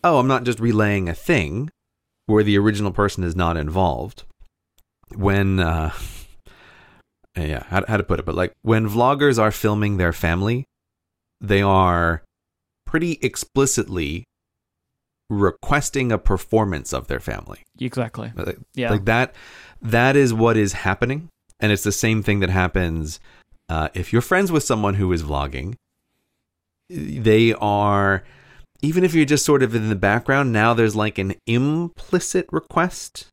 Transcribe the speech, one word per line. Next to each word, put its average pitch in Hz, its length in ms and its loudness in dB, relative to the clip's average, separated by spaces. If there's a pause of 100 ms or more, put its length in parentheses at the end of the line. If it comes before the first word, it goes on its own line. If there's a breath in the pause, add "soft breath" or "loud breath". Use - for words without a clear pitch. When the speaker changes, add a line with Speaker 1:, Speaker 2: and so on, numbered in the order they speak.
Speaker 1:
"Oh, 147 160 4
I'm 127 80 2
not 127 160 0
just 117 160 -2
relaying 107 500 2
a 80 60 -4
thing 117 540 -2 (580)
where 107 160 4
the 101 140 2
original 101 340 2
person 98 320 -2
is 85 120 -4
not 85 220 0
involved." 80 640 -4 (920)
When, 98 440 2
uh, 80 320 0 (760 loud breath)
<laughs> - 720 -20
yeah, 76 320 -4
how, 95 180 -2
how 110 100 0
to 101 60 0
put 87 160 -2
it, - 60 -8
but, - 100 -4
like, 90 260 -2
when 110 280 2
vloggers 131 500 2
are 107 120 4
filming 104 460 0
their 87 160 0
family, 98 520 -2 (760)
they 98 220 2
are 87 600 2 (640)
pretty 165 360 -4
explicitly 92 1000 -2 (1040)
requesting 120 840 -2
a 104 60 0
performance 95 760 0
of 65 140 -6
their 65 120 -4
family. 50 440 -12 (160)
Speaker 2:
Exactly. 117 560 -8
Speaker 1:
Like, - 240 -8 (160)
Speaker 2:
Yeah. 120 160 -4
Speaker 1:
like 101 140 -2
that, 117 280 0 (480 loud breath)
that 120 340 2
is 135 180 6
what 113 240 4
is 101 160 2
happening. 123 560 -2 (300)
And 107 120 2
it's 101 120 0
the 104 80 0
same 110 300 0
thing 101 200 0
that 92 80 0
happens, 87 680 -2 (500 soft breath)
uh, 78 240 -2
if 92 200 -6
you're 117 80 4
friends 185 300 0
with 151 120 2
someone 104 320 0
who 95 160 0
is 80 120 0
vlogging, 71 520 -6 (1120)
they 113 680 2
are, 101 680 0 (580 soft breath)
even 160 220 0
if 165 120 0
you're 156 100 6
just 143 200 0
sort 139 180 4
of 113 100 -2
in 110 160 0
the 104 60 0
background, 120 580 0
now 113 200 4
there's, 110 220 2
like, 107 220 -2
an 98 160 -4 (140)
implicit 165 1040 -2
request - 800 -6